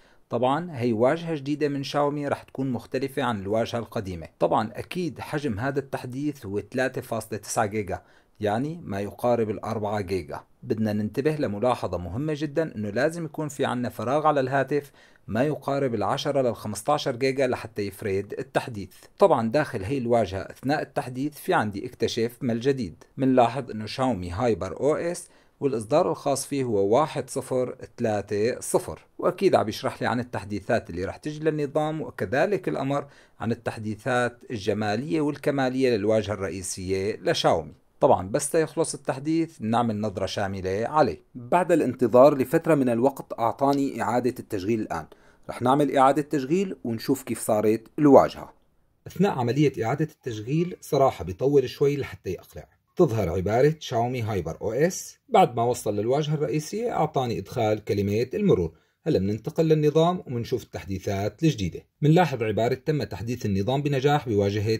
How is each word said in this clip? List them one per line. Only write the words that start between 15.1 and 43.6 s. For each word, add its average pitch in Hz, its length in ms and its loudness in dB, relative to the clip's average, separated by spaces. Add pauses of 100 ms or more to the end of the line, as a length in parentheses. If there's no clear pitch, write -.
ما 110 160 0
يقارب 139 520 -2
العشرة 135 460 0
للخمستاشر 123 760 -2
جيجا 131 320 0
لحتى - 340 -4
يفرد 101 580 -4
التحديث. 123 540 -6 (260)
طبعا 131 320 4
داخل 123 320 -2
هي 131 140 -4
الواجهة 113 440 0
أثناء 139 400 -4
التحديث 135 560 -6
في - 160 -4
عندي 107 320 0
اكتشف - 560 -2
ما 120 120 0
الجديد. 117 500 -2 (140)
منلاحظ 127 540 4
إنه 107 140 -8
شاومي 107 440 -2
هايبر 95 500 -2
أو 139 160 2
إس - 340 -6 (300)
والإصدار 143 520 0
الخاص 143 340 -2
فيه 139 180 -2
هو 107 360 4
واحد 147 300 -2
صفر 127 460 -4 (220)
ثلاثة 107 600 0
صفر، - 460 -4 (120)
وأكيد 175 380 2
عم 104 140 4
يشرح 117 320 -6
لي 120 60 -2
عن 113 120 0
التحديثات 104 680 -4
اللي 90 160 -4
رح - 120 -8
تجي 151 220 -10
للنظام، 151 640 -2
وكذلك 127 680 -2
الأمر 143 360 -2 (340)
عن 117 120 -2
التحديثات 113 1000 -4
الجمالية 107 680 -2
والكمالية 135 680 0
للواجهة 107 440 2
الرئيسية 95 880 -4
لشاومي. 95 520 0 (260)
طبعا 95 300 4
بس 143 200 -2
تيخلص 160 440 0
التحديث 156 680 -4
نعمل 113 420 0
نظرة 98 240 -2
شاملة 98 640 -2
عليه. 139 360 2 (120)
بعد 165 360 0
الانتظار 127 680 6
لفترة 160 380 2
من 127 140 2
الوقت 120 500 0
أعطاني 139 640 0